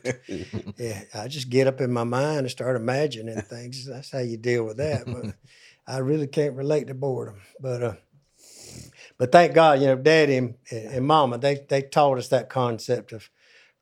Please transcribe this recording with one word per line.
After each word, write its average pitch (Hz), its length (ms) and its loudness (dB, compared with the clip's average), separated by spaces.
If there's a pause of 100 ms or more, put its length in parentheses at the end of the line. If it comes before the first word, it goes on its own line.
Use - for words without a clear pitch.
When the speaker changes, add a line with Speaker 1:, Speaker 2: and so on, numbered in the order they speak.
Speaker 1:
<laughs> 107 720 -8
Speaker 2:
Yeah, 110 260 -10 (120)
I 110 140 -10
just 131 220 -10
get 131 180 4
up 131 120 -2
in 123 120 -2
my 120 100 0
mind 135 380 -2
and 127 100 -4
start 127 240 -4
imagining 117 680 -4
things. 123 440 -14
That's 135 240 -16
how 139 80 -8
you 117 180 -6
deal 117 280 0
with 110 140 -8
that. 143 280 -4
But 117 280 -8 (520)
I 127 120 -6
really 143 280 0
can't 143 300 -2
relate 139 320 -2
to 131 60 -12
boredom. 120 460 -6 (200)
But, 123 220 -6
uh, 107 120 -4 (1200)
but 127 120 -2
thank 170 240 8
God, 156 260 8
you 139 60 4
know, 135 100 4
Daddy 147 400 6
and, 123 180 -2 (180)
and 120 340 -4
Mama, 143 320 4
they, 139 300 -2
they 139 140 0
taught 139 360 2
us 117 100 -8
that 120 220 0
concept 120 600 -4
of 110 180 -16 (520)